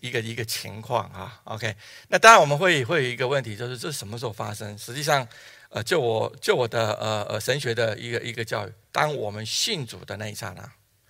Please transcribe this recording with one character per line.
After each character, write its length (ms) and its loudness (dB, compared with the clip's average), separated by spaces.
一 80 -8
个， 100 -2
一 140 -6
个 100 -4
情 380 -8
况 280 -2
啊？ 340 -14
OK， 300 -6
那 100 2
当 140 12
然 80 12
我 40 8
们 140 2
会， 260 4
会 200 2
有 40 0
一 60 -4
个 120 0
问 160 0
题， 140 -8
就 120 -8
是 100 -8
这 140 -6
什 140 -8
么 120 -8
时 60 -6
候 80 -4
发 200 -8
生？ 240 -10
实 160 -14
际 100 -6
上， 240 2
呃， 120 -6
就 180 2
我， 420 0
就 120 2
我 120 2
的， 280 0
呃， 360 -2
呃， 100 -4
神 180 0
学 140 -2
的 240 0
一 140 -10
个， 100 -2
一 120 -6
个 120 -6
教 220 -4
育， 60 -14
当 240 2
我 160 -4
们 160 -8
信 400 -2
主 180 -16
的 120 -8
那 120 -8
一 60 -10
刹 160 -10
那， 180 -16